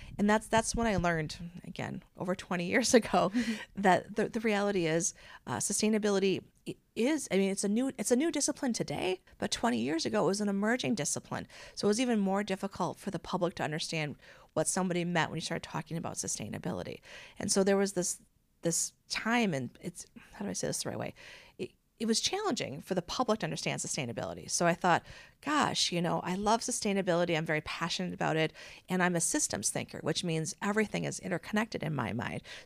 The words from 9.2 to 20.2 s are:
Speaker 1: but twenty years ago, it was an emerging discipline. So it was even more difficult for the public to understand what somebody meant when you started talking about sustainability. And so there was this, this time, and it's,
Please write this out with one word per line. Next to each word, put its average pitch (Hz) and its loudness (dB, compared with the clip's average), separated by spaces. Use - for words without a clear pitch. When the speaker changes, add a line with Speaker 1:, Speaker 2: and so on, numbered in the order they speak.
Speaker 1:
but - -4
twenty 240 0
years 285 -2
ago, 214 2
it 147 4
was 202 0
an 208 0
emerging 220 0
discipline. - -4
So - -4
it 202 6
was 208 2
even 240 2
more 196 2
difficult 190 -4
for - -8
the 175 -4
public 202 0
to - -4
understand 151 -4
what 151 2
somebody 175 2
meant 170 2
when 156 -6
you 160 -4
started - -4
talking - -6
about - -6
sustainability. - -6
And 196 -2
so 196 4
there 196 4
was 196 2
this, - -2
this - 0
time, 220 2
and 131 -2
it's, - -10